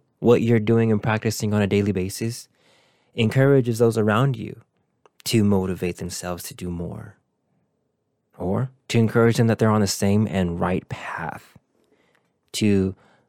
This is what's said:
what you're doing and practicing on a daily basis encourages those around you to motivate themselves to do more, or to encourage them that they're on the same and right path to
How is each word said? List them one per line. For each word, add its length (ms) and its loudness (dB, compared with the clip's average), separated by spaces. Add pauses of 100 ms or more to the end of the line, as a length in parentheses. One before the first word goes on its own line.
(200)
what 220 4
you're 180 2
doing 320 2
and 100 0
practicing 520 -2
on 80 2
a 60 0
daily 240 2
basis 560 -6 (680)
encourages 640 2
those 180 4
around 400 2
you 240 -12 (640)
to 180 2
motivate 540 0
themselves 460 -10
to 100 -14
do 160 -10
more, 460 -10 (1200)
or 340 -4 (160)
to 100 0
encourage 400 4
them 100 4
that 120 0
they're 100 4
on 120 2
the 60 0
same 400 0
and 320 -2
right 300 -4
path 680 -12 (960)
to 420 2 (320)